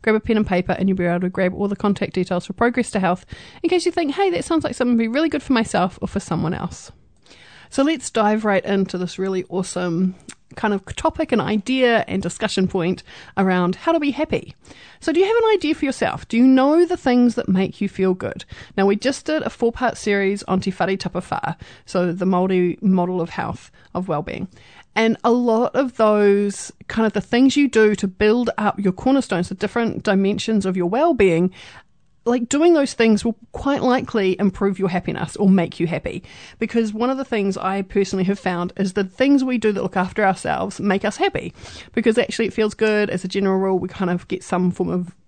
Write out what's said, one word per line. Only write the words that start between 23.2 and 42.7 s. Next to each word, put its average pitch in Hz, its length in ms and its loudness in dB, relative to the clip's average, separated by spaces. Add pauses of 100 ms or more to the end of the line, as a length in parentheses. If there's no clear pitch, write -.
of 170 100 -4
health, - 420 -8 (200)
of 185 140 -6
well-being. 180 400 -6 (480)
And 226 300 2
a 233 80 4
lot 240 420 2
of 254 220 -2
those, 202 720 2 (160)
kind 220 220 0
of 208 40 -2
the 208 80 -2
things 254 360 4
you 285 100 4
do 214 300 4
to 208 100 -4
build 214 500 2
up 208 220 -2
your 196 140 0
cornerstones, 226 560 0
the 190 80 -8
different 220 480 -4
dimensions 196 600 0
of 190 120 -2
your 175 100 0
well-being, 196 640 2 (760)
like, 240 220 -2
doing 320 240 4
those 277 220 2
things 226 280 4
will 233 140 -2 (160)
quite - 300 -2
likely 247 580 0
improve 196 380 0
your 190 100 -2
happiness - 480 -6
or 196 100 2
make 185 320 2
you 165 80 0
happy. 165 360 -6 (360)
Because 226 320 -2
one 226 200 -2
of 262 80 -4
the 262 60 -6
things 196 340 -2
I 196 240 -4
personally 190 420 0
have 196 140 0
found 180 400 -4
is 196 160 -2
the 196 100 0
things 262 400 2
we 254 140 -2
do 214 140 2
that 190 100 -4
look 190 160 -2
after 185 260 -2
ourselves 185 560 -2
make 202 240 0
us 208 140 -4
happy. - 340 -2 (400)
Because 226 240 2
actually 233 300 -2
it - 80 -6
feels 214 180 0